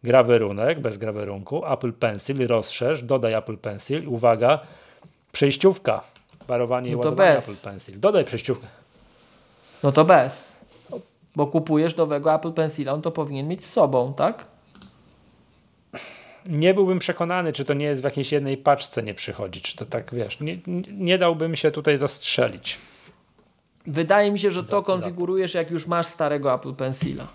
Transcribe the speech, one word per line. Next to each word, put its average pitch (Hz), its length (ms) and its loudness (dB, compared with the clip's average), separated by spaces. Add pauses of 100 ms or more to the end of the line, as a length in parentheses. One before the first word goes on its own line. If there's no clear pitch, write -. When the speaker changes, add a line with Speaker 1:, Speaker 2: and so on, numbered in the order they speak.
Speaker 1:
Grawerunek, 120 760 4
bez 107 180 -4
grawerunku. 104 680 -6
Apple 131 260 -4
Pencil, 120 540 -2
rozszerz, 120 560 0
dodaj 117 320 0
Apple 107 240 -4
Pencil. 127 500 -6
Uwaga, 117 500 4 (760)
przejściówka. 139 680 2 (440)
Parowanie 123 440 0
i 123 60 -2
Speaker 2:
No 123 60 -2
to 156 60 2
Speaker 1:
ładowanie 160 260 6
Speaker 2:
bez. 123 140 0
Speaker 1:
Apple 101 220 -10
Pencil. 98 300 -14
Dodaj 190 240 4
przejściówkę. - 420 -4 (1160)
Speaker 2:
No 143 100 4
to 151 120 -2
bez. 151 480 2 (840)
Bo 147 100 0
kupujesz 156 500 0
nowego 151 380 0
Apple 160 180 -4
Pencila, 151 400 -2
on 151 100 -4
to 165 80 -4
powinien 143 380 -6
mieć 185 160 -6
z - 60 -4
sobą, 135 440 2
tak? 156 320 -2 (2000)
Speaker 1:
Nie 170 280 4
byłbym 185 240 4
przekonany, 170 540 -2
czy 143 120 -4
to 143 100 0
nie 143 100 -2
jest 143 160 0
w 127 40 -10
jakiejś 139 280 -2
jednej 139 240 0
paczce 139 460 2
nie 104 120 -6
przychodzi, 95 480 -8
czy - 140 -8
to 110 100 -10
tak, - 280 -8
wiesz, 117 260 -6
nie, 165 260 -8
nie, 180 160 -4 (100)
nie 185 260 0
dałbym 165 380 2
się 156 140 2
tutaj 147 280 2
zastrzelić. - 800 0 (1080)
Speaker 2:
Wydaje 175 440 4
mi 202 80 -2
się, 202 120 2
że 180 120 -4
Speaker 1:
Za - 60 -8
Speaker 2:
to 202 140 0
Speaker 1:
to, 196 140 0
za - 0 -
to. 175 60 -4
Speaker 2:
konfigurujesz, 180 520 -2
jak 170 160 -2
już 165 160 -6
masz 170 200 0
starego 143 480 0
Apple 131 200 -6
Pencila. 135 600 -2